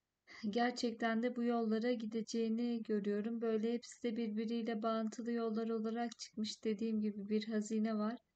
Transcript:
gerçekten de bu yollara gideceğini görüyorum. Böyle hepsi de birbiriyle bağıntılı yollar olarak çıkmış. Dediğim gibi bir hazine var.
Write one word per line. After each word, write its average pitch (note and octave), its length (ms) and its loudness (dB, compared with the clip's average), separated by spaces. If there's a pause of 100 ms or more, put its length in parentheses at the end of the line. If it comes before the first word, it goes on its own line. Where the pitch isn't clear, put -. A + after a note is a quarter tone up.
(500)
gerçekten A#3 720 2
de B3 140 0
bu A#3+ 80 0
yollara A#3 480 2
gideceğini A3+ 920 0
görüyorum. G#3+ 580 0
Böyle A3 320 2
hepsi - 300 -6
de A#3 140 0
birbiriyle A3+ 680 0
bağıntılı A3+ 500 0
yollar A3+ 360 0
olarak A3+ 500 -2
çıkmış. - 460 -6
Dediğim A3 360 0
gibi G3+ 280 -2
bir G#3+ 200 0
hazine A3 500 2
var. A3 200 0 (180)